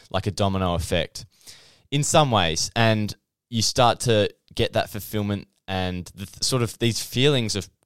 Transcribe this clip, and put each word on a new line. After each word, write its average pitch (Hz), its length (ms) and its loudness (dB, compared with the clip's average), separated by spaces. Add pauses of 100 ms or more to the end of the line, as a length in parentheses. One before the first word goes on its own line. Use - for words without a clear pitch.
like 92 200 -2
a - 20 0
domino 95 440 0
effect 82 520 -4 (640)
in 143 140 0
some 151 260 4
ways. 85 460 2
And 110 360 2 (380)
you 117 100 -2
start 120 400 2
to 107 320 2 (220)
get - 200 -2
that - 140 0
fulfillment 101 600 -6 (180)
and 92 480 -4
the 92 120 -12
th-, - 180 -10
sort 127 180 0
of - 160 -4
these 117 240 0
feelings 123 540 0
of 95 120 -6 (180)